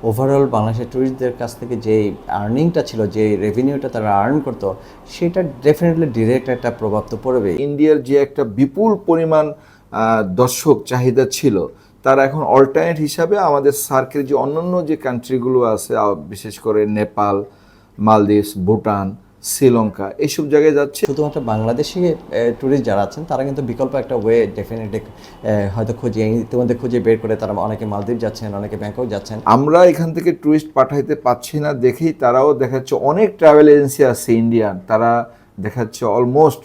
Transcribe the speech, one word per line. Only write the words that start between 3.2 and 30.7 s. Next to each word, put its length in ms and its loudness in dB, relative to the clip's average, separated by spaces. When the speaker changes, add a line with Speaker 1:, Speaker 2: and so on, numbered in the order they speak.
Speaker 1:
রেভিনিউটা 520 -2
তারা 260 -2
আর্ন 240 2
করতো, 360 -6
সেটা 340 -2
definitely 420 2
ডাইরেক্ট 440 0
একটা 220 -2
প্রভাব 380 -4
তো 140 -8
পড়বেই। 400 0
Speaker 2:
ইন্ডিয়ার 400 2
যে 140 0
একটা 260 0
বিপুল 520 0
পরিমাণ, 480 2
আহ, 320 0
দর্শক 600 2
চাহিদা 460 0
ছিল, 360 0
তারা 220 4
এখন 160 -4
অল্টারনেট 580 2
হিসাবে 400 -2
আমাদের 320 2
সার্কের 540 -2
যে 100 -2
অন্যান্য 500 -2
যে 100 -2
কান্ট্রিগুলো 680 -2
আছে, 360 -2
আহ, 160 0
বিশেষ 460 -12
করে 260 0
নেপাল, 580 -2
মালদ্বীপস, 580 2
ভুটান, 580 -2
শ্রীলঙ্কা, 720 0
এইসব 320 -4
জায়গায় 240 4
যাচ্ছে। 320 -2
Speaker 1:
শুধুমাত্র 360 -4
বাংলাদেশি, 680 -2
আহ, 60 -2
টুরিস্ট 260 0
যারা 160 0
আছেন, 240 -6
তারা 180 -4
কিন্তু 180 -6
বিকল্প 340 -4
একটা 200 -4
ওয়ে 400 2
definitely, 440 -8
আহ, 760 -6
হয়তো 180 -4
খুঁজে, 360 -4
ইতিমধ্যে 460 -2
খুঁজে 240 -4
বের 180 2
করে 180 -4
তারা 180 -6
অনেকে 320 -4
মালদ্বীপ 320 -6
যাচ্ছেন, 380 -8
অনেকে 220 -8
ব্যাংকক 300 -8
যাচ্ছেন। 380 -8
Speaker 2:
আমরা 400 6
এখান 280 2
থেকে 180 -2
টুরিস্ট 420 0